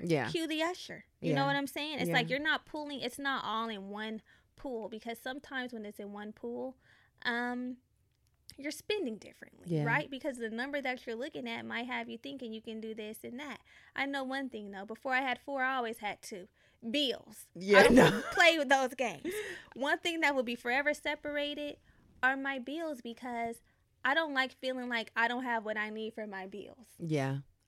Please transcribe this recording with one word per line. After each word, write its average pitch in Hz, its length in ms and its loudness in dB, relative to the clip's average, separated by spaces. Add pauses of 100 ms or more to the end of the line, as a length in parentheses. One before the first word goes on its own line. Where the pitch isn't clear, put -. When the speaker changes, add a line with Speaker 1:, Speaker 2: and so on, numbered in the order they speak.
Speaker 1:
Yeah. 165 260 4
Speaker 2:
Cue 330 160 0
the 311 160 -2
usher. - 420 -4 (160)
You 160 140 0
know 277 60 4
Speaker 1:
Yeah. 277 80 4
Speaker 2:
what - 80 2
I'm 277 100 0
saying? 302 320 -6
It's - 100 0
Speaker 1:
Yeah. 170 60 2
Speaker 2:
like 240 160 2
you're 262 80 0
not 294 280 0
pulling, 294 340 -8
it's - 180 -6
not 277 260 -2
all 220 260 -2
in 196 180 -8
one 214 340 -6 (320)
pool 226 340 -6
because 233 300 -8
sometimes 262 540 -8
when 214 120 -8
it's 208 140 -12
in 208 140 -10
one 214 200 -10
pool, 247 440 -8 (480)
um, 247 540 -2 (800)
you're 285 140 -6
spending 302 460 -4
differently, - 500 -20
Speaker 1:
Yeah. 156 180 2
Speaker 2:
right? 277 260 2
Because 269 260 -6
the 226 140 -6
number 277 300 -4
that 254 260 -4
you're 226 100 -6
looking 262 320 -6
at 233 160 -6
might 226 220 -6
have 240 220 -6
you 226 100 -10
thinking 254 340 -10
you 220 100 -10
can 220 180 -10
do 220 140 -8
this 214 300 -10
and 240 160 -10
that. 277 180 -10 (380)
I 269 100 0
know 277 160 -2
one 262 260 -4
thing, 208 220 -10
though. 196 140 -10
Before 220 300 -4
I 262 80 4
had 247 180 -2
four, 277 220 -4
I 262 140 2
always 233 220 -2
had 208 240 -6
two, 196 240 -12 (440)
bills. 262 640 -2
Speaker 1:
Yeah, 190 260 8
Speaker 2:
I - 40 12
don't 240 100 10
Speaker 1:
no. - 320 10
Speaker 2:
<laughs> - 60 -4
play 339 260 8
with 277 100 2
those 269 260 6
games. 254 380 -2 (420)
One 294 240 0
thing 330 220 -2
that 285 140 4
will 262 80 4
be 233 140 -4
forever 277 380 2
separated 294 840 -4 (460)
are 262 140 4
my 269 220 -4
bills, 294 440 -6
because 233 540 -6 (480)
I 269 100 2
don't 311 200 2
like 262 260 0
feeling 254 280 -4
like 226 280 -2
I 233 120 4
don't 247 160 -2
have 233 200 0
what 214 120 -4
I 214 140 -2
need 220 240 -6
for 214 120 -8
my 190 200 -8
bills. 208 400 -14 (120)
Speaker 1:
Yeah. 139 400 0 (300)